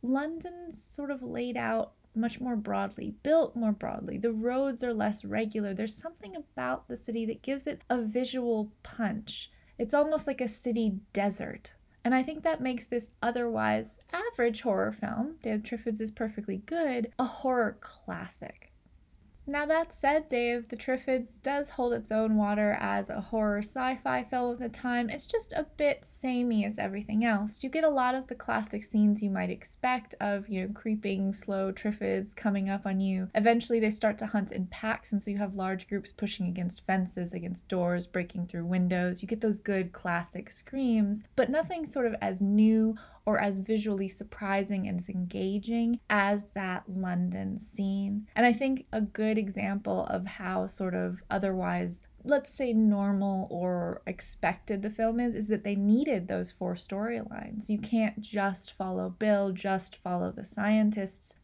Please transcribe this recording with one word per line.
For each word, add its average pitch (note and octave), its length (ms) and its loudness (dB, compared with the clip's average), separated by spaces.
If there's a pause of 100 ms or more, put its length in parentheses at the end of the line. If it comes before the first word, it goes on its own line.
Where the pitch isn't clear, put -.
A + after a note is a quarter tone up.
London's D#4+ 800 -4
sort C#4+ 300 -6
of B3+ 100 -8
laid A#3+ 340 -4
out A3+ 360 0 (260)
much A#3 220 0
more B3 160 -2
broadly, G3+ 640 -2
built D4+ 340 4
more A3 160 2
broadly. - 460 -4
The A#3 140 0
roads B3 520 0
are B3 80 0
less G#3+ 320 -2
regular. G#3 480 -2
There's G#3+ 220 -4
something F4 420 -12
about B3+ 520 -4
the A#3+ 80 -6
city A3+ 300 -4
that A3 160 -4
gives C4+ 240 -4
it - 220 -6
a A#3+ 140 0
visual A#3 680 0 (100)
punch. - 680 -6 (280)
It's A3+ 160 0
almost D4 320 4
like C4+ 140 -2
a B3 80 0
city G#3+ 500 0 (140)
desert. - 600 -2 (320)
And B3 100 4
I C4 80 6
think D#4 200 -6
that D#4+ 180 2
makes B3 260 -2
this A#3+ 240 -4 (120)
otherwise A3 800 0 (120)
average E4+ 500 0
horror G3+ 300 2
film, C4 500 -4
Day A3+ 100 -2
of G#3+ 100 0
the - 60 -12
Triffids A3 320 -4
is A3 100 -4
perfectly G#3+ 480 -4
good, B3+ 600 -2
a C4 60 2
horror B3 560 0
classic. - 920 -14 (800)
Now D4 140 0
that D#4+ 300 2
said, D4+ 340 2
Day A#3+ 240 2
of A#3+ 160 -4
the A#3+ 80 -10
Triffids B3+ 680 0
does C#4+ 280 -2
hold A#3+ 240 0
its G#3+ 180 -4
own A3 240 4
water G#3 420 4
as G3 300 0
a - 140 -4
horror G#3 380 0
sci-fi B3+ 640 -2
film B3 260 0
of A#3+ 80 -4
the A#3+ 100 -6
time. A#3+ 400 -2
It's - 180 -8
just - 280 -2
a D4 120 -2 (120)
bit D4 260 2
samey B3 640 0
as G#3+ 120 -4
everything G#3 460 0
else. G#3+ 380 0
You C4 80 -4
get D#4 120 0
a D#4+ 60 6
lot C4 260 4
of C4 120 -4
the A#3+ 80 -8
classic G#3+ 500 -4
scenes G#3 380 4
you G3+ 80 0
might F#3 180 0
expect A#3+ 720 -4
of, G3+ 300 -2
you F#3+ 100 -2
know, G3 140 -4
creeping, G3 580 0
slow G3 400 -2
Triffids G3 640 -2
coming G3 320 0
up G3 160 -2
on G3 160 0
you. F#3+ 340 0
Eventually A#3 460 4
they G#3+ 80 4
start G#3+ 300 2
to A3 80 -6
hunt G3+ 260 0
in F#3 140 -2
packs, - 460 -6
and G3 100 2
so G#3 80 -6
you G3+ 80 -2
have G3 160 -2
large F#3+ 340 -2
groups G3+ 240 -4
pushing G3+ 340 -2
against F3+ 380 -4
fences, F3+ 480 0
against F3+ 360 -6
doors, F3 380 2
breaking F3 420 -4
through E3+ 180 -4
windows. F3+ 560 2
You F#3+ 60 -6
get G#3+ 120 -2
those G#3+ 200 2
good F#3 320 0
classic F3 580 -4
screams, A3 760 0 (120)
but B3+ 120 6
nothing D#4+ 380 0
sort C4 180 0
of A3+ 160 2
as F#3+ 220 0
new A3 540 6 (300)
or G#3+ 120 4
as G3 220 2
visually G#3 480 0
surprising G3 800 -2
and F3+ 100 0
as F3 120 -6
engaging G3 1000 0
as G3+ 460 4
that F#3+ 340 -2
London F#3 720 -2
scene. G3 760 -2
And A#3 120 6
I A#3+ 80 8
think C4+ 360 0
a A3 120 0
good G#3+ 340 0
example G3 680 -2
of F#3 180 -2
how F#3 420 -2
sort F#3 280 -2
of F3+ 360 -2
otherwise, F3+ 720 0 (200)
let's C#4 260 2
say, B3 220 -2
normal G3 760 4
or F3 560 -2
expected F#3 760 -4
the A3 80 -4
film A3+ 320 0
is, A#3+ 140 0
is G#3 140 -4
that G#3 140 0
they G3+ 120 -2
needed G#3 520 4
those F3+ 260 -2
four F3+ 220 -4
storylines. G#3+ 920 -6
You G#3+ 80 0
can't G#3+ 420 0
just G3 540 -4
follow F#3 380 -4
Bill, G3 420 2
just F#3+ 440 -2
follow F3+ 360 -2
the G3 140 -10
scientists, G#3 960 0